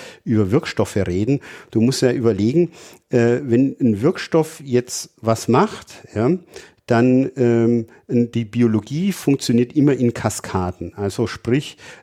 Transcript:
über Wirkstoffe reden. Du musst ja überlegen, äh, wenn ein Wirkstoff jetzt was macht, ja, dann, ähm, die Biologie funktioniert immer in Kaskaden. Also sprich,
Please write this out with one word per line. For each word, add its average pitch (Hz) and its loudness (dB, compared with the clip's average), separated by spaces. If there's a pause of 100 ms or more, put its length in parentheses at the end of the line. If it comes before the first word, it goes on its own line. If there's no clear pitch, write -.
(240)
über 107 2
Wirkstoffe - -2
reden. 101 -2 (320)
Du 110 0
musst 127 2
ja 127 4
überlegen, 120 0 (380)
äh, 120 2
wenn 131 2
ein 110 0
Wirkstoff 156 -2
jetzt 123 -2 (100)
was 113 -2
macht, 151 0 (240)
ja, 113 0 (560)
dann, 127 2
ähm, 117 2 (220)
die 117 0
Biologie 120 0
funktioniert 127 0
immer 143 4
in 123 0
Kaskaden. 92 -6
Also 101 -4
sprich, - -4 (260)